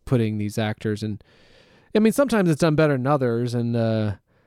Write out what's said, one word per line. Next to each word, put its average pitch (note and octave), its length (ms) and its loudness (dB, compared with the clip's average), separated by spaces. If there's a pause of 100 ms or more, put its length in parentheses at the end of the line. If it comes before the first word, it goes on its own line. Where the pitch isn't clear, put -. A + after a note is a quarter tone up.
putting A2 360 0
these G#2 180 -6
actors G#2+ 460 -4
in. G#2+ 160 -8 (760)
I G#3+ 40 4
mean, G#3+ 120 4
sometimes A3 380 2
it's D3 100 0
done D#3+ 160 2
better D3+ 180 4
than B2+ 140 -2
others, B2 460 0
and, A#2 240 -2
uh, A2 380 0 (320)